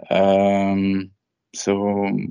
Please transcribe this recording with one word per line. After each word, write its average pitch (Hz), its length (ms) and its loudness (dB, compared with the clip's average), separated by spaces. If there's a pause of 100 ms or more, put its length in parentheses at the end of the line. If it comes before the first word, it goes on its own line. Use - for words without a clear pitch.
Um, 98 1040 2 (440)
so 101 540 -2 (220)